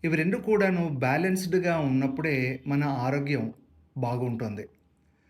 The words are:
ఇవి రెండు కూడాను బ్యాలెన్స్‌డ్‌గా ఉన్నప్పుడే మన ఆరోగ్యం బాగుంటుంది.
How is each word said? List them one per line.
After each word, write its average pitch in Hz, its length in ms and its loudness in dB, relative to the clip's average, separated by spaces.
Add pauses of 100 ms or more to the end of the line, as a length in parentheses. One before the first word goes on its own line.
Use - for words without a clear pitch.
ఇవి 160 120 2
రెండు 175 220 2
కూడాను 196 460 2 (140)
బ్యాలెన్స్‌డ్‌గా 175 800 0
ఉన్నప్పుడే 135 560 0 (320)
మన 143 160 2 (160)
ఆరోగ్యం 135 460 0 (500)
బాగుంటుంది. 120 680 -4 (640)